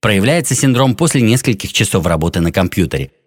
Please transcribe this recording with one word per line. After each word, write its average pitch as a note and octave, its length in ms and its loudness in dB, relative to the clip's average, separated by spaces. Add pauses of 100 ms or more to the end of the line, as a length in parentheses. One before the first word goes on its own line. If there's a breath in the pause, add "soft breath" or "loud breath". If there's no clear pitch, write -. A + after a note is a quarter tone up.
Проявляется A2 520 0
синдром B2+ 420 2
после D#3 260 0
нескольких A#2 500 0
часов - 340 0
работы E2+ 360 0
на E2 100 0
компьютере. D#2+ 600 -2 (160)